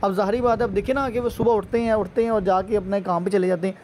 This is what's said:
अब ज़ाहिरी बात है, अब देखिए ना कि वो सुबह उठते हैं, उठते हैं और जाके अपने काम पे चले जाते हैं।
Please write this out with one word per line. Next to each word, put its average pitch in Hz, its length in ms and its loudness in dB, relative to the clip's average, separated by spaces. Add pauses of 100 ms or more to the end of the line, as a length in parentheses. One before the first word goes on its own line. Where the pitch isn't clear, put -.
अब 196 100 2
ज़ाहिरी 208 280 0
बात 233 200 2
है, 240 60 0
अब 196 60 -4
देखिए 208 220 0
ना 269 140 -2
कि 226 100 -2
वो 240 100 -2
सुबह 233 220 0
उठते 220 300 0
हैं, 226 120 2
उठते 214 300 0
हैं 226 80 0
और 214 120 0
जाके 190 320 0
अपने 196 260 -2
काम 175 220 -2
पे 190 80 -2
चले 185 160 2
जाते 185 200 0
हैं। 185 160 -4